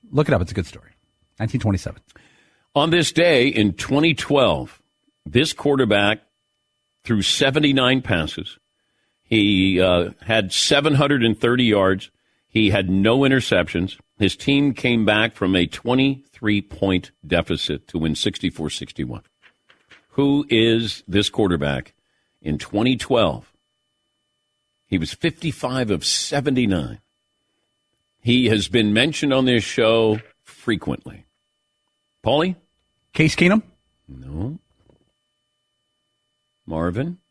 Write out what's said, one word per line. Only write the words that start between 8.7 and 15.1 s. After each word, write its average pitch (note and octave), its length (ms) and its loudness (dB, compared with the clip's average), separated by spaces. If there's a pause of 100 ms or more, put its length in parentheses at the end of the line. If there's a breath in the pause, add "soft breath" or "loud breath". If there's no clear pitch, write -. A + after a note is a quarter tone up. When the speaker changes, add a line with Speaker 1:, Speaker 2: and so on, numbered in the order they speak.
Speaker 2:
He, F#2+ 600 2
uh, F2+ 280 2 (120)
had G#2+ 280 -2
seven D3 440 0
hundred C#3 280 2
and A2 160 0
thirty B2 260 0
yards. G2 460 0 (380)
He G#2+ 220 2
had G2 200 0
no G#2 300 2
interceptions. G2 760 0 (220)
His G2 160 2
team C#3 400 0
came A#2 300 0
back G#2+ 320 0